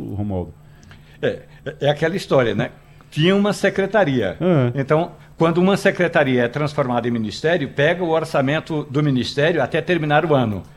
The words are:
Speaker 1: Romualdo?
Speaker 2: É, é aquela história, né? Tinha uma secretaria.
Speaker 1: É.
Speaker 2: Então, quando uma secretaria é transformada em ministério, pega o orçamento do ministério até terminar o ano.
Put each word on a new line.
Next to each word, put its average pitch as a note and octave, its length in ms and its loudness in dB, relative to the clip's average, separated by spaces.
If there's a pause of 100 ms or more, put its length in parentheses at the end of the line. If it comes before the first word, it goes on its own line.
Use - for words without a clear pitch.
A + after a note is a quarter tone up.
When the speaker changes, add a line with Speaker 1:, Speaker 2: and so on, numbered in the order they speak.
(160)
Speaker 1:
Romualdo? F#2+ 380 -6 (680)
Speaker 2:
É, B2 200 -4 (420)
é C#3+ 80 2
aquela E3 260 0
história, C3 380 0
né? A#2 160 -2 (400)
Tinha E3+ 260 2
uma G3+ 160 2
secretaria. F#3 880 0
Speaker 1:
É. C#3+ 400 2
Speaker 2:
Então, D#3 340 0 (260)
quando E3 180 2
uma F#3 180 4
secretaria D#3 680 2
é A#2+ 40 0
transformada B2+ 600 -2
em B2 40 0
ministério, A#2+ 580 -2
pega E3+ 340 0
o E3+ 80 -2
orçamento D3+ 800 -2
do C#3 100 0
ministério D3 580 0
até D3 220 0
terminar D#3 420 0
o D#3 120 2
ano. G#2+ 260 0 (160)